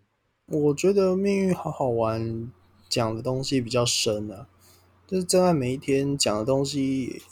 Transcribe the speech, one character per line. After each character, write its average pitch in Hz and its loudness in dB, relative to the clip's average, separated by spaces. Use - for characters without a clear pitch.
嗯。 156 -2
我 147 4
觉 180 2
得 190 2
《命 196 2
运 190 2
好 - -6
好 139 -2
玩》。 113 -2
讲 113 0
的 113 -8
东 131 -4
西 135 0
比 120 -4
较 120 2
深 107 -2
啊， 104 -16
就 - -4
是 185 -2
真 185 4
爱 180 6
每 127 0
一 131 -4
天 139 0
讲 107 0
的 107 -2
东 135 2
西 135 -4